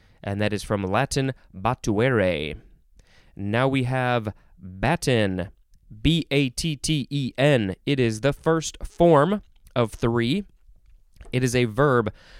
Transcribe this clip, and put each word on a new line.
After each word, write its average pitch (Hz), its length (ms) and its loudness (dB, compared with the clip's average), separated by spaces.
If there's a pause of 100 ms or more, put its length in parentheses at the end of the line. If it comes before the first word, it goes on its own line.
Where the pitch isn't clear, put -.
(240)
and 101 180 -4
that 104 120 -2
is 98 100 -6
from 101 200 -4
Latin 131 500 -2 (220)
battuere. 98 1040 0 (760)
Now 107 320 -2
we 135 160 -2
have 123 500 -2 (260)
batten, 101 880 -2 (520)
B 160 280 2
A 139 200 0
T 156 260 -4
T 147 340 -2
E 143 280 -4
N. 123 380 2 (100)
It 139 140 0
is 113 220 0
the 139 120 2
first - 500 -2
form 170 580 4 (340)
of 120 160 0
three. 120 540 0 (840)
It 127 120 -2
is 123 120 0
a 123 100 2
verb 117 460 2 (280)